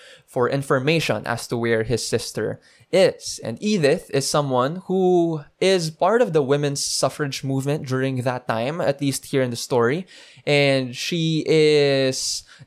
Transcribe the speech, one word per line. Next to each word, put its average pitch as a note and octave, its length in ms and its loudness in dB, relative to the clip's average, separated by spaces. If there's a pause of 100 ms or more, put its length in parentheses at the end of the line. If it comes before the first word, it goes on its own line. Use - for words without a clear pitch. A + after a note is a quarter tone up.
(260)
for B2 220 0
information C#3 760 0
as - 220 -6
to B2+ 80 -4
where A#2 260 0
his A2+ 240 -2
sister A2 540 -4 (320)
is. - 500 2
And A2+ 200 -8
Edith F3+ 500 0
is C3+ 160 0
someone C#3+ 560 0
who F3 580 2 (160)
is F3+ 320 2
part G3 300 2
of G3+ 140 0
the D#3 80 4
women's C#3+ 420 0
suffrage - 580 -4
movement C3+ 440 -2
during C3 360 -2
that B2 240 -4
time, B2+ 360 -4
at C#3+ 180 -2
least C#3 260 -4
here C3+ 160 0
in B2 80 -2
the A#2 60 -8
story. C3 500 0 (400)
And C#3 480 2
she D#3+ 520 -2
is C#3+ 1000 2 (220)